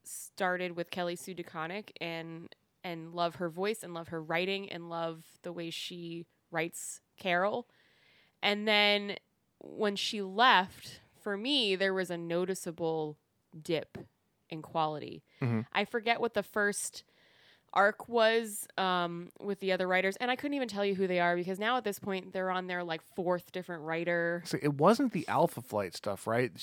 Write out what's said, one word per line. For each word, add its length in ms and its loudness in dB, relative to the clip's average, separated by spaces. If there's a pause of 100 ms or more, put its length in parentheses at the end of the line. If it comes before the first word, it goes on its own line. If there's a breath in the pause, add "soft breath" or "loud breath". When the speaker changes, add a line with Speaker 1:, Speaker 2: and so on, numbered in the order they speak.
Speaker 1:
started 720 -4
with 140 -6
Kelly 260 -4
Sue 180 -10
DeConnick 560 -10 (100)
and, 540 -10 (280)
and 320 -10
love 220 0
her 120 -2
voice 340 -2
and 120 -10
love 140 -10
her 140 -6
writing 480 -2
and 180 -10
love 360 -6 (180)
the 100 -8
way 180 -6
she 560 -10 (240)
writes 500 -4 (180)
Carol. 500 2 (760 soft breath)
And 240 2
then 500 4 (420)
when 380 -2
she 260 -4
left, 760 4 (220)
for 140 -2
me, 400 2
there 180 2
was 160 0
a 60 -4
noticeable 1000 -2 (420)
dip 380 -4 (500)
in 140 -10
quality. 600 -4 (200 soft breath)
Speaker 2:
Mm-hmm. 180 2 (120)
Speaker 1:
I 120 2
forget 360 0
what 140 -2
the 80 0
first 640 -2 (680 soft breath)
arc 360 4
was, 580 2 (120)
um, 500 0 (120)
with 200 -4
the 100 0
other 160 2
writers, 300 4
and 120 -2
I 60 2
couldn't 200 -4
even 120 0
tell 180 -2
you 120 2
who 100 2
they 140 2
are 160 4
because 240 -2
now 160 2
at 80 -2
this 160 -4
point 320 -6
they're 180 -2
on 160 -2
their, 160 -2
like, 180 -4 (140)
fourth 380 0
different 320 -6
writer. 600 2
Speaker 2:
So 160 -2
it 140 2
wasn't 380 6
the 160 0
Alpha 340 2
Flight 320 -2
stuff, 320 -6
right? 240 2 (120)